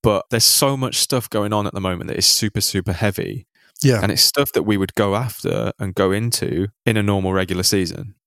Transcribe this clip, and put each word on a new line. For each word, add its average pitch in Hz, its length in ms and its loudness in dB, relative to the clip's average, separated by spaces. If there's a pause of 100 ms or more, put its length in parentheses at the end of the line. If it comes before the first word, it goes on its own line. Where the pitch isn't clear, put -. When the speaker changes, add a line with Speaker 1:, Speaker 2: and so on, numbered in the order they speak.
Speaker 1:
But 101 280 2
there's 113 160 2
so 139 320 2
much 131 180 -4
stuff - 340 0
going 104 220 -2
on 104 160 0
at - 60 -6
the 98 80 -6
moment 90 260 -2
that - 100 -4
is 92 80 0
super, - 360 0
super 95 320 -2
heavy. 92 540 -4 (360)
Speaker 2:
Yeah. 123 180 4
Speaker 1:
And 104 120 0
it's - 80 2
stuff - 320 0
that 85 100 2
we 104 140 2
would 95 180 -2
go 101 200 2
after 107 640 -4
and 92 160 -6
go 95 200 2
into 113 540 -2 (180)
in 113 100 4
a 107 80 2
normal 98 300 2
regular 92 300 0
season. 95 520 -2 (120)